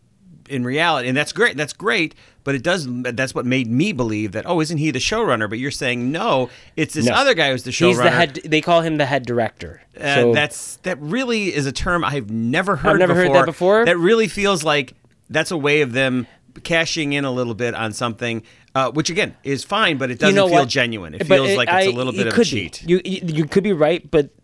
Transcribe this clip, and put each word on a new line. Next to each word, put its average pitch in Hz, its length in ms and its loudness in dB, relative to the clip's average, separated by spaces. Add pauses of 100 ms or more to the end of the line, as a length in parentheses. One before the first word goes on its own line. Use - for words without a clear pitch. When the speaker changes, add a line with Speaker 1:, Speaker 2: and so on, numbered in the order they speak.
(480)
Speaker 1:
in 131 160 -4
reality, 139 440 0
and 127 80 -2
that's 147 160 -2
great, 214 240 0
that's 143 160 -4
great, 185 420 -4 (300)
but 139 100 -2
it 131 80 -4
does, 175 260 -2
that's 123 460 -4
what 127 120 -4
made 123 240 0
me 160 220 2
believe 107 400 -2
that, 104 140 -6
"Oh, 175 140 0
isn't 156 180 -2
he 156 120 0
the 127 80 -4
showrunner?" 135 500 0
But 113 100 -6
you're 135 120 -4
saying, 123 400 -2
"No, 156 400 0 (240)
it's 156 200 -4
this 139 120 0
Speaker 2:
No. 123 80 4
Speaker 1:
other 262 200 4
guy 151 160 2
who's 127 120 -2
the 127 80 -10
Speaker 2:
He's 175 280 2
the - 60 2
Speaker 1:
showrunner." - 60 4
Speaker 2:
head, 131 340 0
they 156 180 0
call 170 180 4
him 165 160 -2
the 147 100 2
head 131 200 -2
director. 110 560 -4 (180)
Speaker 1:
Uh, 143 140 -2
Speaker 2:
So 120 200 4
Speaker 1:
that's, - 440 -2
that 180 220 -6
really 214 540 -2
is 139 120 -2
a 139 60 -4
term 175 320 -2
I've 120 260 -4
never 127 420 0
Speaker 2:
I've 165 80 -2
Speaker 1:
heard 202 180 2
Speaker 2:
never 175 160 4
Speaker 1:
before. 180 120 4
Speaker 2:
heard 180 160 4
that - 40 2
before? 190 380 2
Speaker 1:
That 175 140 4
really 214 300 4
feels 196 360 0
like 147 300 0 (360)
that's 156 200 -2
a 180 80 -2
way 147 240 2
of 127 100 0
them 127 340 0 (360)
cashing 160 500 -2
in 143 120 -2
a 135 60 -2
little 123 240 -2
bit 117 200 -2
on 110 180 -4
something. 117 500 -6 (320)
Uh, 131 160 0
which, 151 180 -2
again, 165 360 -4
is 135 180 -4
fine, 202 360 0
but 127 120 -4
it 123 40 -6
Speaker 2:
You 117 40 -10
Speaker 1:
doesn't 202 160 4
Speaker 2:
know 196 140 4
Speaker 1:
feel 170 120 4
Speaker 2:
what? 139 80 0
Speaker 1:
genuine. 110 460 -2
It - 140 -8
Speaker 2:
But 147 80 6
Speaker 1:
feels 135 140 2
Speaker 2:
it, - 80 2
Speaker 1:
like 120 100 0
it's 190 180 4
a 190 40 2
Speaker 2:
I, - 40 -2
Speaker 1:
little 127 180 -2
Speaker 2:
it 113 40 -10
Speaker 1:
bit 120 100 -2
of 117 60 0
a - 40 -6
Speaker 2:
could 233 140 6
be. 98 200 -4
Speaker 1:
cheat. - 180 -16
Speaker 2:
You, 180 160 4
you, 185 200 -6
you 160 220 -2
could 190 160 0
be 208 100 -2
right, 156 380 0
but 147 200 2 (140)